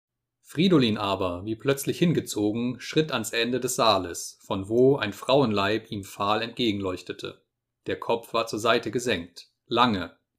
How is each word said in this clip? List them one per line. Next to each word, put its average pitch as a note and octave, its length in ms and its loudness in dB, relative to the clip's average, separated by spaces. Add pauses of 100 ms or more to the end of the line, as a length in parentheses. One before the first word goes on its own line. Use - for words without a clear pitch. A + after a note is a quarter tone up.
(420)
Fridolin C3+ 560 2
aber, F#2+ 480 -2
wie A2 100 -4
plötzlich C#3 420 -2
hingezogen, A#2+ 840 0
schritt D#3 320 -2
ans A2+ 180 -4
Ende A#2+ 300 -2
des B2 160 -4
Saales, F#2+ 680 0
von G2 260 -6
wo C3 280 6
ein G#2 180 -4
Frauenleib A2 760 2
ihm G2+ 140 -8
fahl G#2+ 380 -2
entgegenleuchtete. G2+ 1000 -4 (440)
Der G2 120 -4
Kopf - 360 -4
war A2+ 120 0
zur A2+ 120 -6
Seite A#2 320 0
gesenkt. A2 580 -4 (180)
Lange, A2+ 520 2 (200)